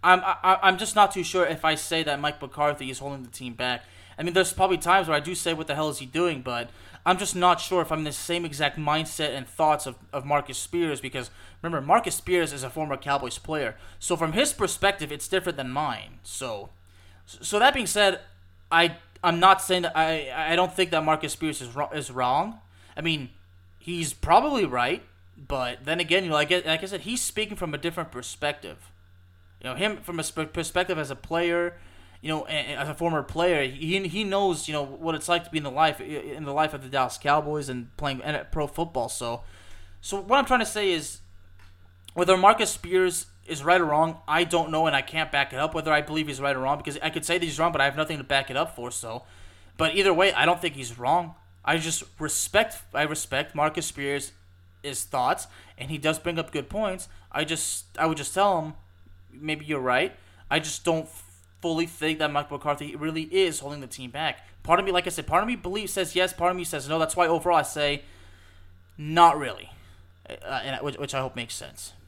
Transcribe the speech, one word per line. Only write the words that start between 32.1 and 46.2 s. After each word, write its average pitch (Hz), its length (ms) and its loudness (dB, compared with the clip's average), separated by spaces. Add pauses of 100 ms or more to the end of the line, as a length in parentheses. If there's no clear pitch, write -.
you 147 80 -8
know, 156 180 -2
a-, 143 280 -4
as 143 140 -4
a 151 40 -8
former 165 280 0
player, 156 480 2
he, 160 380 -2
he 190 160 -2
knows, 196 440 2
you 156 60 -6
know, 147 100 0
what 147 300 -4
it's 156 160 -6
like 170 140 2
to - 80 -16
be 160 80 -2
in 147 40 -6
the 139 80 -6
life, 147 300 2
in 147 440 -8
the 139 80 -6
life 151 200 2
of 139 80 -10
the 131 80 -14
Dallas 131 300 0
Cowboys 147 500 0
and 123 280 -8
playing 139 260 -4
N-, 151 280 -4
pro 156 140 0
football. 135 440 -4
So, 117 320 -6 (600)
so 196 180 -6
what 214 200 4
I'm 269 60 2
trying 254 160 4
to 214 40 0
say 208 260 0
is, 156 280 -2 (960)
whether 180 220 4
Marcus 202 340 6
Spears 180 560 0 (180)
is 143 180 -8
right 175 160 6
or 175 60 4
wrong, 160 320 2 (100)
I 165 180 2
don't 165 260 0
know, 160 160 2
and 147 80 2
I 135 60 4
can't 156 300 -4
back 139 220 0
it 131 60 -4
up 156 160 0
whether 156 160 0
I 151 100 4
believe 156 260 -4